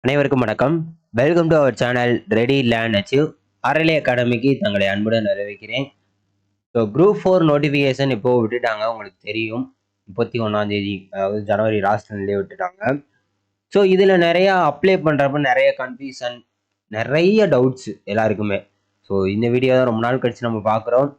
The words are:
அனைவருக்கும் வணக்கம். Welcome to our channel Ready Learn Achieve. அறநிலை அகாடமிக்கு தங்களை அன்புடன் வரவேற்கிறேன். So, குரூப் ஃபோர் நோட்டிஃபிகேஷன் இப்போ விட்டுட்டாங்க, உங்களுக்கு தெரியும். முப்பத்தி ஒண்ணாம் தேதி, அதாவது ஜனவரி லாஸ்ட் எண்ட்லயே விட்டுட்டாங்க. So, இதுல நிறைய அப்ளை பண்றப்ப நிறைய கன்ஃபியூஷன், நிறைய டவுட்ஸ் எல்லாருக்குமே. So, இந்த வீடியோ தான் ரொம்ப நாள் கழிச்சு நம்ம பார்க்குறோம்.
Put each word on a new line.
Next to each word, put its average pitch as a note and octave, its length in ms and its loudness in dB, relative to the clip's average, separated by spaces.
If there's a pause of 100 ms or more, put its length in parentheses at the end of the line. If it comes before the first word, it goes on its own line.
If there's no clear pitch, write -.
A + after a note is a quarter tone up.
அனைவருக்கும் C#3 380 2
வணக்கம். B2 320 0 (420)
Welcome E3 340 2
to E3 80 4
our C3+ 200 2
channel B2 320 0 (200)
Ready A#2+ 280 2 (140)
Learn A2+ 260 -2
Achieve. C3+ 260 0 (400)
அறநிலை D#3+ 360 0
அகாடமிக்கு B2 500 0 (100)
தங்களை G2+ 280 0
அன்புடன் G#2+ 420 0
வரவேற்கிறேன். G#2 560 -6 (880)
So, A#2 80 2 (100)
குரூப் G3+ 280 2
ஃபோர் F#3 280 2
நோட்டிஃபிகேஷன் C#3 680 0
இப்போ B2 200 0
விட்டுட்டாங்க, A2+ 540 -2
உங்களுக்கு G#2+ 280 -12 (100)
தெரியும். A2+ 360 -6 (440)
முப்பத்தி A#2 320 -6
ஒண்ணாம் G#2 320 -2
தேதி, G2+ 220 -4 (160)
அதாவது G2 320 -4
ஜனவரி G#2+ 380 -2
லாஸ்ட் G2+ 340 -4
எண்ட்லயே G2 240 -4
விட்டுட்டாங்க. F#2 440 -8 (920)
So, G3+ 100 2 (120)
இதுல F#3+ 240 4
நிறைய F3 300 4 (220)
அப்ளை F#3 260 0 (120)
பண்றப்ப C#3+ 420 0
நிறைய C3 180 4 (140)
கன்ஃபியூஷன், B2+ 560 -12 (520)
நிறைய E3 680 2
டவுட்ஸ் B2+ 340 0 (140)
எல்லாருக்குமே. G#2 560 -2 (500)
So, G2 160 0
இந்த G#2 220 -2
வீடியோ B2+ 280 2
தான் B2+ 160 2
ரொம்ப A2+ 160 -2
நாள் B2+ 160 -2
கழிச்சு A#2+ 240 -4
நம்ம A2 240 -4
பார்க்குறோம். A#2 360 0 (100)